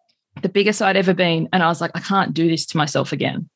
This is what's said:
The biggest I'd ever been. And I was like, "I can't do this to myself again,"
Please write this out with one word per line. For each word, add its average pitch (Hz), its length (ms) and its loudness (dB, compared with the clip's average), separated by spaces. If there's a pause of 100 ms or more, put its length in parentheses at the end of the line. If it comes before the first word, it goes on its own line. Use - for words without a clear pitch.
(420)
The 196 60 -2
biggest 202 320 0
I'd 190 160 2
ever 190 160 2
been. 165 400 0
And 185 100 2
I 160 60 4
was 165 120 -2
like, 170 140 -4
"I 170 60 -6
can't 190 340 0
do 165 140 2
this 160 180 0
to - 100 -8
myself 147 360 0
again," 135 440 -4